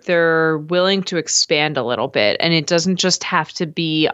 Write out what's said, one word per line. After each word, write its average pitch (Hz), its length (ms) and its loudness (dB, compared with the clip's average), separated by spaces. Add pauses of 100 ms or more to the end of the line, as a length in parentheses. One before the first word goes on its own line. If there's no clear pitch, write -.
they're 165 520 2
willing 180 460 0
to 180 140 -6
expand 151 600 0
a 123 60 0
little 120 240 -2
bit, 104 320 0
and 165 140 2
it 160 120 2
doesn't 175 320 0
just 180 260 0
have 165 300 -2
to 175 140 -4
be 156 460 0